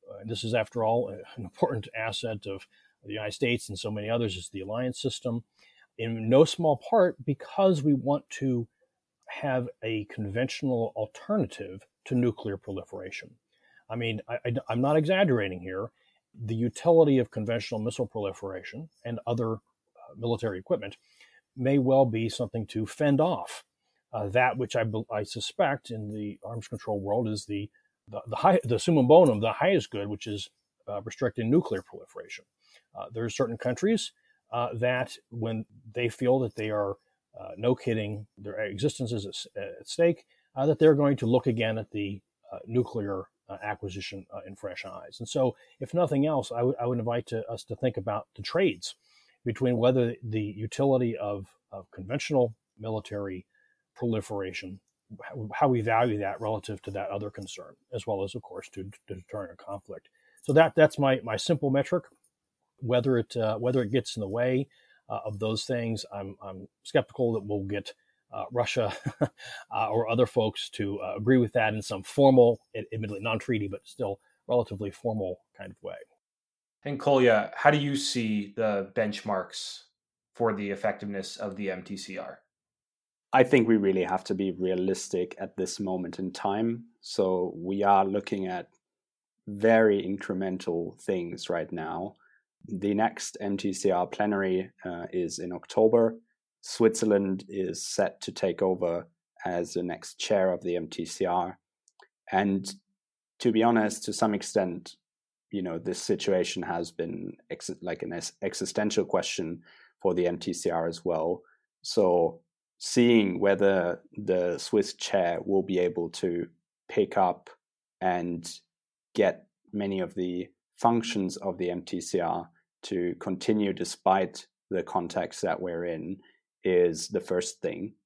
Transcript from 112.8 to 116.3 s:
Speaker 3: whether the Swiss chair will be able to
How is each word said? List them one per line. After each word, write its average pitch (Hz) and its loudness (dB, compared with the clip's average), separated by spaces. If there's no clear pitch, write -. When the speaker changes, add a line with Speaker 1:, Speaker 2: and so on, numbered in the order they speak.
Speaker 3:
whether 98 2
the 90 0
Swiss - 0
chair 87 0
will 98 2
be 92 0
able 85 0
to 85 -4